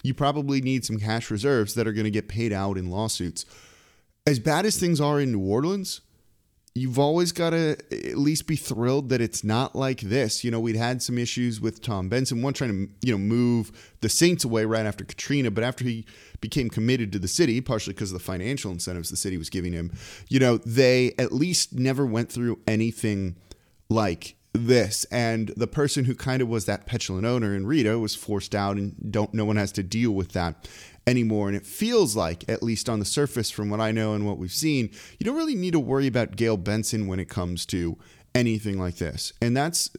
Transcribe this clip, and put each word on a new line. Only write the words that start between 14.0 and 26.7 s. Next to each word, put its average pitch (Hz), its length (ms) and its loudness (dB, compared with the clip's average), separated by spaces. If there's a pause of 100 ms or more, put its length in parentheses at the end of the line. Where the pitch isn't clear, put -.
the 117 80 0
Saints 170 340 4
away 113 220 2
right 110 220 0
after - 180 -4
Katrina, 139 460 -2
but 107 120 0
after 123 220 -2
he 113 220 -4 (340)
became 117 300 0
committed 113 420 2
to 104 60 -2
the 92 100 -2
city, 127 320 2
partially 113 320 -2
'cause 98 200 -6
of - 20 -8
the 90 100 -8
financial 95 480 -4
incentives 87 380 -6
the 85 80 -8
city 92 180 -4
was 80 140 -6
giving 87 240 -4
him, 85 180 -4 (380)
you 131 80 4
know, 123 180 6
they 127 640 4
at 123 160 0
least 165 400 0
never 131 320 2
went 117 260 0
through 120 340 -2
anything 107 680 0 (540)
like 107 460 2 (180)
this. 117 560 4
And 113 480 0
the 113 80 2
person 143 400 0
who 127 80 2
kind 131 260 0
of 120 80 2
was 113 160 0
that 104 220 -2